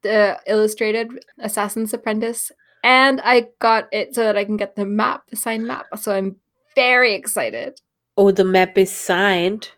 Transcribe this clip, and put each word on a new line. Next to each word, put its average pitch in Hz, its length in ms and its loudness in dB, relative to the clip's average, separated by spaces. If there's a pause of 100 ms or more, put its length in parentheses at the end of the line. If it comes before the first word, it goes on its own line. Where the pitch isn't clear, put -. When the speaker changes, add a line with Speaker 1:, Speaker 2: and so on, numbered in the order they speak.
Speaker 1:
the 208 340 2 (120)
illustrated 214 600 0 (300)
Assassin's 214 560 -4
Apprentice, 226 560 -4 (320)
and 262 400 4
I 233 280 2 (100)
got 226 320 2
it 208 240 -4
so 233 80 0
that 214 120 2
I 202 80 0
can 208 120 -4
get 202 180 -6
the 208 100 -6
map, 208 460 -2
the 226 60 -14
signed 226 320 -6
map. - 180 -10 (100)
So 214 140 -8
I'm 196 240 -2 (400)
very 247 400 4
excited. 120 680 -6 (360)
Speaker 2:
Oh, 196 160 6
the 190 120 2
map 185 340 2
is 185 120 2
signed? 190 880 -2